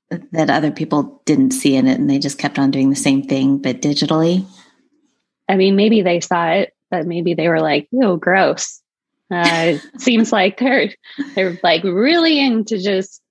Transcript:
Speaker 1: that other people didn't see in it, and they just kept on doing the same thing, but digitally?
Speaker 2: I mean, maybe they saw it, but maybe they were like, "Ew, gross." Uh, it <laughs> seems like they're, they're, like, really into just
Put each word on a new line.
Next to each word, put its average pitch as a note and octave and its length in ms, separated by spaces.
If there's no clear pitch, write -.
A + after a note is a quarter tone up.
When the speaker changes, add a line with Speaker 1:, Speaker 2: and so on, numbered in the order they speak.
Speaker 1:
that D#3+ 180
other D3+ 220
people D3 540
didn't C3+ 260
see C3+ 240
in C3 120
it, C3 100
and C#3+ 120
they C#3 100
just C#3+ 180
kept C#3+ 220
on C#3 120
doing C3+ 180
the C#3 60
same C#3 280
thing, C3+ 340
but C#3 240
digitally? D#3+ 640
Speaker 2:
I F#3+ 60
mean, F#3+ 200
maybe G#3+ 260
they F3 200
saw E3+ 300
it, F#3+ 220
but E3+ 140
maybe E3+ 300
they D#3+ 120
were E3 140
like, D3 300
"Ew, A#3 260
gross." F3 640
Uh, E3+ 480
it - 20
<laughs> - 100
seems A3+ 300
like F#3+ 280
they're, B3+ 300
they're, F#3 300
like, E3+ 200
really D4 560
into A3+ 400
just F#3+ 520